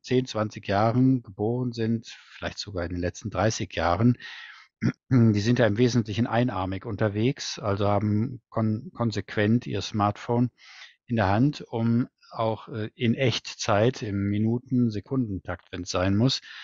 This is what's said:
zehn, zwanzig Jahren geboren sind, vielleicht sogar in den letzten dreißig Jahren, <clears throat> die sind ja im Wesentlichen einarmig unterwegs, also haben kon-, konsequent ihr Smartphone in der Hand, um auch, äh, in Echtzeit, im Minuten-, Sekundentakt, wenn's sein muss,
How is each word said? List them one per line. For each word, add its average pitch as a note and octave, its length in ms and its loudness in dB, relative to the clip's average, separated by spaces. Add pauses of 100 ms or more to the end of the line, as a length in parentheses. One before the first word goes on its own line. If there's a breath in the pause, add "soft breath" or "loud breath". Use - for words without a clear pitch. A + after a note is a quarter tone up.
zehn, B2+ 240 0
zwanzig G#2+ 400 -6
Jahren A#2 560 4
geboren A#2+ 480 -4
sind, A2+ 380 -4
vielleicht - 500 -12
sogar F#2+ 260 -6
in E2+ 60 -6
den F2+ 100 -6
letzten F2+ 300 -4
dreißig G2+ 440 0
Jahren, F#2 440 4 (640 loud breath)
<clears throat> - 260 -4
die A2+ 320 4
sind A#2 200 2
ja A#2 80 6
im G#2 100 0
Wesentlichen A2+ 480 2
einarmig G2 580 -2
unterwegs, A2 760 -2
also G2+ 260 0
haben G#2 600 0
kon-, A2 440 -2
konsequent A2 760 0
ihr G#2+ 140 -4
Smartphone A#2 680 0 (560 loud breath)
in A#2+ 80 -4
der G#2 140 2
Hand, B2+ 320 2
um A#2 480 0 (240)
auch, A2 360 -4
äh, A2 260 -8
in A#2+ 200 2
Echtzeit, A#2+ 880 0
im G2+ 260 -2
Minuten-, A#2 640 0
Sekundentakt, G2+ 840 -6
wenn's F2+ 180 -10
sein F#2+ 260 2
muss, B2 240 2 (240 loud breath)